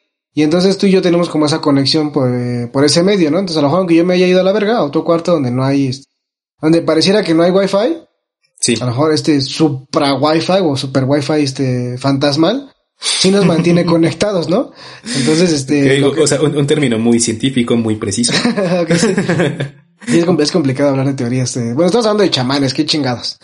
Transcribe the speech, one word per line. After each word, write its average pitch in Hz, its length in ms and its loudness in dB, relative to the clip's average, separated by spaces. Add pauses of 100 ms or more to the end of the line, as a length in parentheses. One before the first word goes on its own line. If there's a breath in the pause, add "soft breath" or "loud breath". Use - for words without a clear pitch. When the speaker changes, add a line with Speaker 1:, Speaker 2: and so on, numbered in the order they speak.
(340)
Speaker 1:
Y 143 80 0
entonces 175 380 2
tú 202 80 2
y 190 40 4
yo 185 120 4
tenemos 170 260 0
como 151 160 0
esa 156 160 -2
conexión 143 500 0
por, 135 220 0
eh, 123 400 -4
por 135 100 2
ese 151 200 2
medio, 190 260 2
¿no? 151 80 0
Entonces 180 220 -4
a - 20 2
lo 143 60 2
mejor 160 140 2
aunque 175 120 0
yo 165 100 4
me 180 120 0
haya 180 100 2
ido 180 140 4
a 185 40 2
la 185 100 2
verga, 214 240 0
a 196 60 0
otro 151 200 -2
cuarto 170 300 0
donde 135 180 0
no 127 120 -2
hay, 139 260 0
este, - 160 -10 (540)
donde 160 220 2
pareciera 160 420 2
que 165 120 0
no 165 80 2
hay 180 80 4
Wi-Fi, 196 460 0 (600)
Speaker 2:
Sí. 120 220 0
Speaker 1:
a 127 40 -4
lo 123 60 -2
mejor 151 220 0
este 147 280 0
supra 143 760 -2
Wi-Fi 160 480 0
o 147 120 0
super 131 280 -4
Wi-Fi, 143 300 0 (100)
este, 127 560 -4
fantasmal, 147 720 0 (280)
sí - 300 0
nos 196 160 2
mantiene 170 400 2
<laughs> - 0 -
conectados, 170 640 0
¿no? 220 220 -2 (460 loud breath)
Entonces, 156 340 2
este, 139 460 0
Speaker 2:
Ok, - 40 2
Speaker 1:
lo 139 80 2
Speaker 2:
o, 135 40 0
Speaker 1:
que - 80 0
Speaker 2:
o 147 60 2
sea, 135 140 0
un, 143 160 0
un 143 80 0
término 139 320 0
muy 117 220 2
científico, 120 560 -2
muy 110 220 -2
preciso. 107 360 -4
Speaker 1:
<laughs> 190 480 -2
Ok, 165 140 -4
sí. 185 180 2
Speaker 2:
<laughs> 165 920 -4
Speaker 1:
Y 233 100 2
es 170 80 2
compl-, 170 160 2
es 147 100 0
complicado 139 380 0
hablar 135 160 0
de 139 80 -2
teorías, 127 420 -4
este, 117 180 -4
bueno, 156 120 2
estamos 220 220 2
hablando 208 160 2
de 170 80 0
chamanes, 135 420 -2
qué 151 140 -2
chingados. 135 560 -4